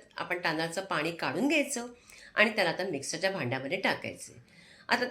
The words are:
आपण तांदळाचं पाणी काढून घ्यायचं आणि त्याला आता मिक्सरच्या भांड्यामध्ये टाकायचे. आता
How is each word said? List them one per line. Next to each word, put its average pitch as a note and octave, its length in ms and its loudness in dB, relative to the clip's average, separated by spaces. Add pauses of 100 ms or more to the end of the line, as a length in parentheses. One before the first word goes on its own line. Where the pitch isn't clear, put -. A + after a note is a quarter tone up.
(160)
आपण F3+ 280 -2
तांदळाचं E3 400 0
पाणी E3 260 0
काढून F#3 380 0
घ्यायचं C#4 380 2 (480)
आणि G#3+ 160 6
त्याला F#3+ 200 2
आता F3 140 -2
मिक्सरच्या F3 460 -2
भांड्यामध्ये C3+ 500 -2
टाकायचे. - 720 -4 (340)
आता B3+ 220 4